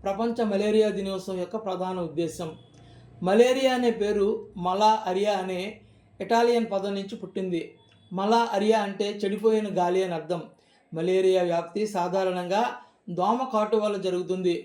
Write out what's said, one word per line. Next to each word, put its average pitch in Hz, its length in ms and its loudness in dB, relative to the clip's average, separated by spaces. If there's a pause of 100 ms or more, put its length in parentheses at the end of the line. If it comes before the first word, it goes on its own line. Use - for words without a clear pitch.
ప్రపంచ 226 400 -2
మలేరియా 214 460 2
దినోత్సవం 190 500 -6
యొక్క 180 180 -6
ప్రధాన 185 420 -6
ఉద్దేశం. 160 500 -4 (720)
మలేరియా 254 540 4
అనే 240 160 2
పేరు 202 360 0 (300)
మలా 190 340 4 (160)
అరియా 202 300 0
అనే 185 240 -4 (580)
ఇటాలియన్ 233 500 2
పదం 196 260 -2
నుంచి 196 200 -8
పుట్టింది. 185 460 -6 (500)
మలా 202 280 4 (140)
అరియా 214 280 4
అంటే 196 260 -4 (140)
చెడిపోయిన 214 460 2 (100)
గాలి 180 260 2
అని 175 140 -4
అర్థం. 160 240 -4 (500)
మలేరియా 185 520 2
వ్యాప్తి 170 440 -2
సాధారణంగా 185 760 0 (500)
దోమ 190 280 0 (120)
కాటు 214 260 2
వల్ల 208 200 0
జరుగుతుంది. 180 680 -2